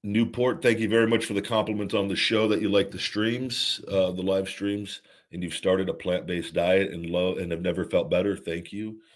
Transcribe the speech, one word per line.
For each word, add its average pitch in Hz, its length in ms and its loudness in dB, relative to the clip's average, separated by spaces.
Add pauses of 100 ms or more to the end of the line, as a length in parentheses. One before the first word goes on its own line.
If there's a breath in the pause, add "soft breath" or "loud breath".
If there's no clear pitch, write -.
Newport, 117 580 0
thank 117 180 4
you 110 80 0
very 113 200 4
much 113 180 2
for - 80 -6
the 98 80 0
compliment 104 540 -2
on 101 120 2
the 95 80 -2
show, 110 340 2
that 107 120 2
you 104 80 0
like 98 220 4
the - 80 -10
streams, 120 880 -2
uh, 95 240 2
the 92 100 -4
live 95 260 0
streams, 101 540 -6 (300 soft breath)
and 87 100 -8
you've 85 140 -6
started 95 340 2
a - 40 -2
plant-based 87 600 -4
diet 92 380 4
and 85 160 -8
lo-, 90 300 0
and 87 140 -4
have 82 100 -4
never 87 240 -2
felt 82 260 0
better. 92 260 0
Thank 85 340 -8
you. 110 280 -10 (160 soft breath)